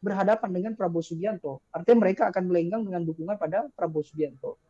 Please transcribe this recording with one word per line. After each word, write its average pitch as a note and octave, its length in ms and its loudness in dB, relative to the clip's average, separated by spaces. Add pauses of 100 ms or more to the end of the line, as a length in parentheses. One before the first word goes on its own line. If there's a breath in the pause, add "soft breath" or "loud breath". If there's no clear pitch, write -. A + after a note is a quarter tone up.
berhadapan G3 520 2
dengan F#3+ 240 -2
Prabowo E3+ 240 0
Subianto. E3+ 720 -6
Artinya G#3+ 320 6
mereka G#3 240 2
akan F3+ 200 0
melenggang F3+ 360 2
dengan F3+ 160 -4
dukungan E3 360 -4
pada F#3+ 360 -2
Prabowo D#3 320 -4
Subianto. - 640 -8